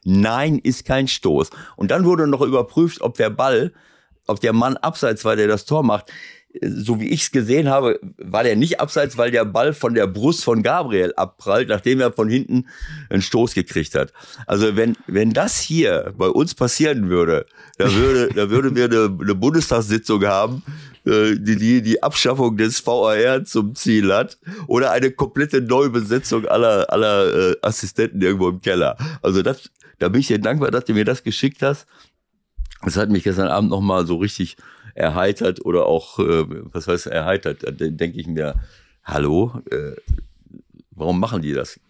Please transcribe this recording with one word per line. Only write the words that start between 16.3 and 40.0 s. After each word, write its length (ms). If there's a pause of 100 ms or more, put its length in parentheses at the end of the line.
passieren 540
würde, 360 (300)
da 180
würde, 400
da 160
würden 240
wir 120
eine, 340
eine 160
Bundestagssitzung 880
haben, 380 (420)
äh, 340
die, 180
die 260
die 200
Abschaffung 540
des 240
V 280
A 60
R 300
zum 300
Ziel 380
hat 260 (300)
oder 220
eine 200
komplette 500
Neubesetzung 840
aller, 440
aller, 600
äh, 100
Assistenten 600
irgendwo 260
im 140
Keller. 340 (240)
Also 220
das, 280 (280)
da 100
bin 140
ich 60
dir 120
dankbar, 300
dass 160
du 80
mir 100
das 180
geschickt 400
hast. 240 (960)
Das 140
hat 140
mich 120
gestern 260
Abend 220
noch 120
mal 240
so 100
richtig 400 (380)
erheitert 720
oder 220
auch, 320
äh, 260 (300)
was 140
heißt 180
erheitert, 560
da 80
de-, 220
denke 260
ich 80
mir, 300 (480)
hallo, 640
äh, 220 (1000)